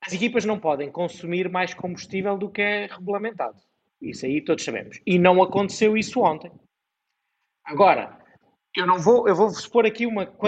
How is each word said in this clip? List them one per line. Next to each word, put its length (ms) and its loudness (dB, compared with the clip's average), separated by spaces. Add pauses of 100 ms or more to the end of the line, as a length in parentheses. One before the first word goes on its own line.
as 120 -12
equipas 320 -2
não 120 -2
podem 320 -4
consumir 600 -4
mais 240 -4
combustível 640 -6
do 120 -6
que 120 -4
é 240 -2
regulamentado. 720 -6 (420)
Isso 240 -10
aí 160 -2
todos 240 -2
sabemos. 420 -8
E 120 4
não 240 8
aconteceu 520 0
isso 280 -2
ontem. 280 0 (1120)
Agora, 540 2 (560)
eu 120 -2
não 120 4
vou, 300 4
eu 80 4
vou 120 4
expor 360 0
aqui 220 -2
uma, 280 -6 (140)